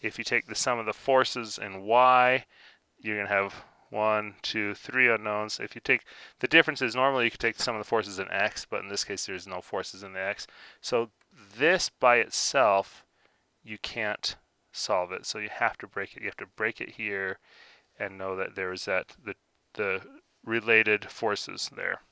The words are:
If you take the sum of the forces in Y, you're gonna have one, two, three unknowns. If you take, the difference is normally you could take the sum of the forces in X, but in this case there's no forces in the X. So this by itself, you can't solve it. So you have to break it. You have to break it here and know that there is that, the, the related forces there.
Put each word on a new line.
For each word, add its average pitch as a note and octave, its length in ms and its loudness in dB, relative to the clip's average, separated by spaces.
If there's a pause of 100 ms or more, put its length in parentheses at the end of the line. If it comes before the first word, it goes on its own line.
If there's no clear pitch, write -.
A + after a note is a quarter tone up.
If A2 160 -6
you F#2+ 80 -8
take A#2+ 220 0
the A2 60 -10
sum A#2+ 260 0
of A2 60 -4
the A2 60 -2
forces B2+ 640 2
in F#2+ 260 -10
Y, B2+ 600 6 (560)
you're G#2+ 160 -6
gonna G2+ 140 -4
have G2 340 0 (280)
one, G#2+ 520 0
two, G#2 320 -4
three B2 340 2
unknowns. G#2+ 500 -2
If - 140 -10
you A#2 100 -14
take, B2+ 200 0 (380)
the C3 60 -4
difference D#3 320 4
is A#2 160 0
normally C3 300 4
you A2+ 60 0
could - 80 -16
take A2+ 180 -2
the - 60 -2
sum B2 100 -2
of G#2+ 60 -4
the G#2 100 -8
forces G2+ 300 -2
in F#2+ 120 -6
X, G2 380 -2
but G2+ 140 -6
in G2 40 -12
this G2+ 160 -4
case G2 220 -6
there's F#2 220 -10
no F2+ 140 -8
forces F#2+ 420 -8
in F#2+ 100 -14
the F#2+ 80 -6
X. G2 240 -4 (340)
So A#2 300 -2 (480)
this E3+ 320 2
by A#2+ 280 6
itself, G#2 840 2 (600)
you G#2+ 160 -14
can't - 560 -6 (360)
solve F2+ 400 -2
it. - 140 -10
So - 140 -8
you G#2 120 -8
have A2+ 280 -2
to G#2 80 -14
break G2 280 -8
it. - 60 -14
You G2+ 60 -6
have F#2+ 100 -8
to G2 80 -12 (100)
break A2 240 -2
it - 180 -10
here G2 420 -6 (580)
and F#2+ 180 -8
know F#2+ 200 -6
that G2 180 -6
there F#2+ 180 -4
is F#2 140 -8
that, F#2 220 0 (180)
the, G2+ 80 -8 (400)
the G2 280 -2 (440)
related A2 600 4
forces - 680 -6
there. F2+ 260 -6 (100)